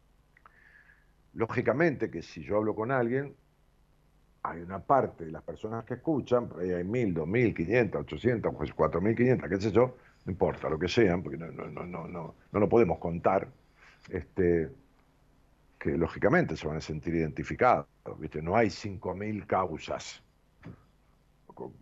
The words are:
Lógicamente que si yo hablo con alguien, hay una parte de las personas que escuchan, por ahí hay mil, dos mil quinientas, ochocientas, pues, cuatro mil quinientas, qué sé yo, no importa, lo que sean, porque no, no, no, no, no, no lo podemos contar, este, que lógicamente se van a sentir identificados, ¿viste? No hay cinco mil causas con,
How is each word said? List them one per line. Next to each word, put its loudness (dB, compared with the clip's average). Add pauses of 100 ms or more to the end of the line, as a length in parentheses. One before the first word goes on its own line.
(1400)
Lógicamente 0
que -8
si -14
yo 0
hablo 0
con -4
alguien, -2 (1120)
hay -8
una -8
parte 0
de -10
las -10
personas -8
que -8
escuchan, 0
por -10
ahí -2
hay -2
mil, 0
dos -2
mil 2
quinientas, 2
ochocientas, -2
pues, -4
cuatro 2
mil 4
quinientas, 4
qué 0
sé 0
yo, 4 (300)
no -4
importa, 0
lo -2
que 0
sean, 4
porque -8
no, -12
no, -10
no, -10
no, -10
no, -10 (160)
no 2
lo 4
podemos 6
contar, 0 (640)
este, 0 (1080)
que -2
lógicamente 2
se -8
van -4
a -6
sentir -6
identificados, 2 (320)
¿viste? -8
No 0
hay 4
cinco -8
mil -8
causas -4 (1300)
con, -12 (100)